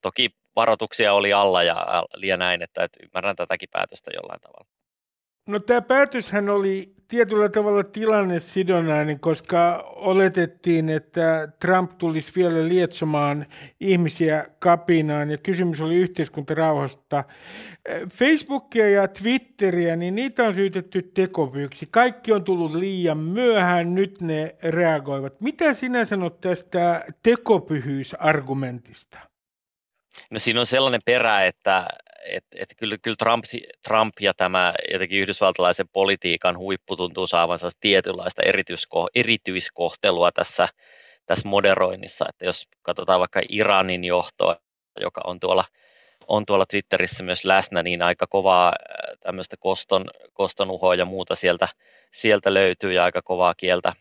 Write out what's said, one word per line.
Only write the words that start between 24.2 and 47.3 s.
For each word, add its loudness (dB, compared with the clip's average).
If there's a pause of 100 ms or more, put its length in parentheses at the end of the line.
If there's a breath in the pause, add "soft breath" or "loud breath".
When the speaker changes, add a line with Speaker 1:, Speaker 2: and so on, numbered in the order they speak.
Speaker 2:
ne -4
reagoivat. -2
Mitä 0
sinä -2
sanot -4
tästä -2 (180)
tekopyhyysargumentista? -2 (1120 loud breath)
Speaker 1:
No, -8
siinä 0
on 0
sellainen 0
perä, 2
että 0 (400)
et, -8 (120)
et -12
kyllä, -6
kyllä -4
Trump, 0 (440)
Trump 2
ja 0
tämä 0 (180)
jotenkin -2
yhdysvaltalaisen 0
politiikan 0
huippu -6
tuntuu -4
saavan 0
sellaista -10
tietynlaista 0
erityisko-, -2
erityiskohtelua 0
tässä, 0 (580 loud breath)
tässä -2
moderoinnissa. 0
Että -14
jos -6 (140)
katsotaan 0
vaikka 0
Iranin 0
johtoa, 0 (440)
joka -8
on -8
tuolla, 0 (640 soft breath)
on 0
tuolla 2
Twitterissä -4
myös -4